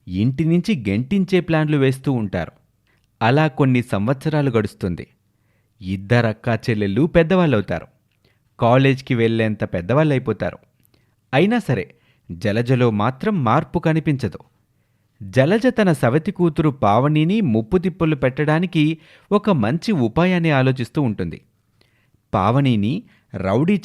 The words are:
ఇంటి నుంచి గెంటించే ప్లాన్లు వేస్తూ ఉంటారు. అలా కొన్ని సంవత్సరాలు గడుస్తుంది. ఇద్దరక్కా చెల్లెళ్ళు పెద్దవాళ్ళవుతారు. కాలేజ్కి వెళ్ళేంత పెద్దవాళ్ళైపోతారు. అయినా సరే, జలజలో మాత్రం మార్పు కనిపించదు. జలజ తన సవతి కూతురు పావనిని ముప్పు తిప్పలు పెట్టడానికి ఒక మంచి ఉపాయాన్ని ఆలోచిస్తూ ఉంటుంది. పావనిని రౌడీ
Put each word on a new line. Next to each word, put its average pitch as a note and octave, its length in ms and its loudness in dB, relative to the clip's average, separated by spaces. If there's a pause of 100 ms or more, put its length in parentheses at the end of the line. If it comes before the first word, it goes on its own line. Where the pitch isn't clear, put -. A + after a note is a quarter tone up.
ఇంటి B2 380 -2
నుంచి E3+ 440 0
గెంటించే F3 500 0
ప్లాన్లు D#3 380 0
వేస్తూ C3+ 340 0
ఉంటారు. G#2 400 -4 (680)
అలా C3+ 260 2
కొన్ని C3 360 0
సంవత్సరాలు C3+ 680 -2
గడుస్తుంది. G2+ 560 -4 (760)
ఇద్దరక్కా G#2+ 800 -2 (100)
చెల్లెళ్ళు G#2 320 -2
పెద్దవాళ్ళవుతారు. D#3+ 840 0 (720)
కాలేజ్కి C3 560 2
వెళ్ళేంత A2+ 480 0
పెద్దవాళ్ళైపోతారు. A2+ 960 -2 (720)
అయినా G3+ 260 2
సరే, A2+ 360 -4 (360)
జలజలో A#2 600 0
మాత్రం C3+ 520 -2
మార్పు C3 360 0
కనిపించదు. D#3 580 -2 (840)
జలజ C#3+ 440 2
తన A3 240 2
సవతి D3+ 400 0
కూతురు E3+ 380 0
పావనిని D3+ 720 2
ముప్పు A2+ 360 0
తిప్పలు E3 380 -2
పెట్టడానికి D3+ 840 0 (340)
ఒక G3+ 180 0
మంచి D3 420 0
ఉపాయాన్ని E3 600 0
ఆలోచిస్తూ C3 500 0
ఉంటుంది. F#2+ 400 -4 (920)
పావనిని A#2+ 720 0 (320)
రౌడీ B2 500 0